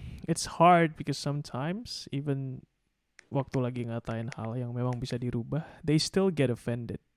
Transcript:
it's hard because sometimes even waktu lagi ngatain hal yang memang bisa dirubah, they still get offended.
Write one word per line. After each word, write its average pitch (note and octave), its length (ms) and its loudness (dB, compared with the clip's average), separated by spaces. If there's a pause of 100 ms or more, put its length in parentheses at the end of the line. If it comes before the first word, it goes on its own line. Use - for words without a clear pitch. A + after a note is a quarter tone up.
(260)
it's - 320 -4
hard E3+ 400 8
because D3 240 -4
sometimes D3 880 -6
even C#3 560 -4 (640)
waktu C3+ 320 0
lagi B2 240 -2
ngatain A2+ 480 -4
hal A2+ 240 -6
yang A#2+ 160 -4
memang B2 240 0
bisa B2 240 -4
dirubah, B2 440 -2 (200)
they D3+ 160 6
still F#3+ 320 2
get C#3 160 4
offended. A#2 480 -4 (200)